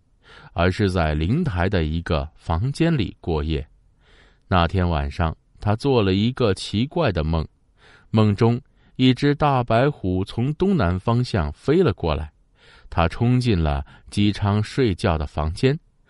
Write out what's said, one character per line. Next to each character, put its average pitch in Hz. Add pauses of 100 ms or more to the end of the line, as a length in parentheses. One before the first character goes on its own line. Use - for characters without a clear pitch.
(520)
而 90
是 101
在 82
灵 90
台 92
的 95
一 78
个 73
房 92
间 165
里 98
过 78
夜。 73 (800)
那 87
天 90
晚 71
上， 80 (240)
他 104
做 127
了 95
一 107
个 107
奇 110
怪 156
的 85
梦， 80 (640)
梦 107
中 117 (340)
一 127
只 143
大 139
白 123
虎 92
从 135
东 196
南 90
方 117
向 78
飞 165
了 127
过 78
来， 76 (600)
他 85
冲 123
进 113
了 73 (260)
姬 104
昌 101
睡 113
觉 82
的 76
房 78
间， 135 (320)